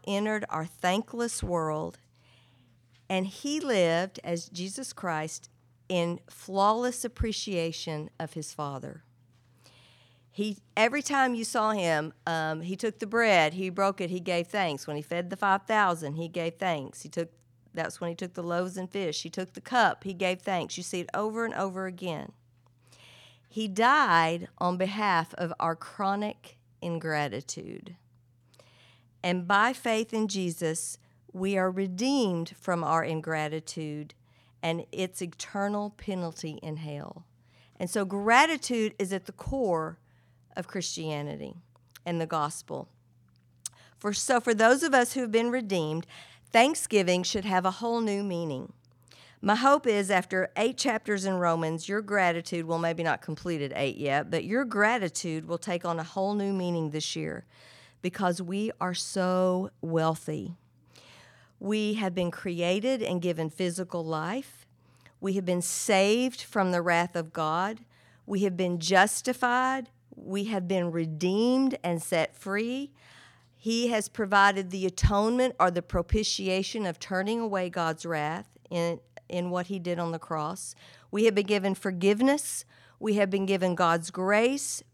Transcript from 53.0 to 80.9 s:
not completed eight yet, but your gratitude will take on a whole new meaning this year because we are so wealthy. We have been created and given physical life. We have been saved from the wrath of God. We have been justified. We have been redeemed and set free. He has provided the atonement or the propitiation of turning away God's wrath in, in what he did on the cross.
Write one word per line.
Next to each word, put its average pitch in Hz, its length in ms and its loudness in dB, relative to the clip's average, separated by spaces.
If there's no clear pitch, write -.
not 160 200 0
completed 151 520 -4
eight 135 220 -2
yet, 139 340 0
but 165 140 -2
your 247 220 0
gratitude 202 800 0
will 170 100 -4
take 175 300 -4
on 170 120 -2
a 160 60 -4
whole 196 300 -2
new 196 180 0
meaning 175 380 0
this 151 260 -6
year 156 300 -6
because 180 400 -2
we 196 280 -4
are 180 100 -2
so 185 800 0
wealthy. 160 760 -2
We 214 360 0
have 202 180 -2
been 175 200 0
created 196 720 0
and 180 200 0
given 165 260 0
physical 175 560 -4
life. 160 640 -6
We 196 140 0
have 190 100 0
been 180 180 2
saved 220 800 4
from 185 300 0
the 175 100 2
wrath 175 320 2
of 160 180 -4
God. 175 460 0
We 202 140 0
have 190 160 2
been 175 240 0
justified. 247 1080 2
We 202 300 -4
have 196 200 -2
been 175 240 0
redeemed 185 920 2
and 170 180 -2
set - 320 0
free. 233 560 -4
He 233 320 0
has 220 200 0
provided 196 640 4
the 190 140 -2
atonement 226 760 4
or 180 100 6
the 175 120 -2
propitiation 190 1000 -2
of 170 140 -4
turning 196 400 -2
away 196 320 -2
God's 165 340 -2
wrath 160 540 -4
in, 170 300 -2
in 180 220 -2
what 180 180 -2
he 196 100 -4
did 175 220 -4
on 170 100 -2
the 165 80 -4
cross. 160 560 -6